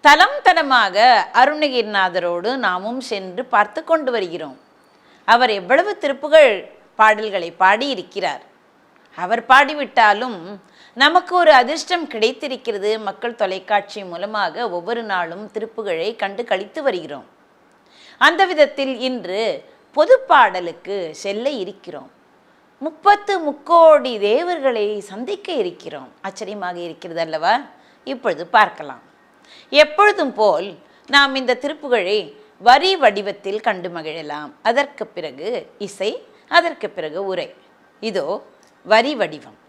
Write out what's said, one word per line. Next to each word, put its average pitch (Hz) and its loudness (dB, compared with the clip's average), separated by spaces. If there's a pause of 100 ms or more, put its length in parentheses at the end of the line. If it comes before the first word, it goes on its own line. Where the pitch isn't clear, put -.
தலம் 370 6
தலமாக 247 4
அருணகிரிநாதரோடு 214 0
நாமும் 220 -4
சென்று 190 -8
பார்த்து 254 0
கொண்டு 311 0
வருகிறோம். 170 -6 (640)
அவர் 240 4
எவ்வளவு 262 -2
திருப்புகழ் 277 2 (260)
பாடல்களை 208 0
பாடியிருக்கிறார். 190 -2 (680)
அவர் 214 -4
பாடிவிட்டாலும் 254 2 (560)
நமக்கு 349 2
ஒரு 339 6
அதிர்ஷ்டம் 294 2
கிடைத்திருக்கிறது. 220 -4
மக்கள் 220 -8
தொலைக்காட்சி 196 -4
மூலமாக 190 -6
ஒவ்வொரு 185 -6
நாளும் 190 -6
திருப்புகழை 208 -6
கண்டு 196 -8
களித்து 202 -6
வருகிறோம். 156 -6 (880)
அந்த 320 4
விதத்தில் 285 0
இன்று 220 -4 (280)
பொது 453 4
பாடலுக்கு 190 0
செல்ல 202 -6
இருக்கிறோம். 185 -10 (680)
முப்பத்து 392 0
முக்கோடி 302 4
தேவர்களை 233 -2
சந்திக்க 254 -10
இருக்கிறோம். 175 -8 (120)
ஆச்சரியமாக 196 -10
இருக்கிறது 170 -12
அல்லவா? 165 -2 (420)
இப்பொழுது 190 -6
பார்க்கலாம். 156 0 (680)
எப்பொழுதும் 302 2
போல் 185 0 (300)
நாம் 277 4
இந்த 247 -2
திருப்புகழை 214 -2 (260)
வரி 285 4
வடிவத்தில் 202 -2
கண்டு 185 -4
மகிழலாம். 151 -12 (100)
அதற்கு 247 -2
பிறகு 160 -10
இசை, 202 -8 (240)
அதற்கு 320 -2
பிறகு 160 -10
உரை. 175 -8 (460)
இதோ 190 -6 (400)
வரி 233 2
வடிவம். 160 -8 (120)